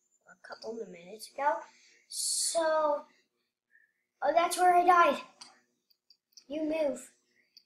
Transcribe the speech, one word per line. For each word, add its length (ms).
a 200
couple 320
of 80
minutes 440
ago. 200
So, 960
oh, 120
that's 240
where 180
I 80
died. 360
You 160
move. 480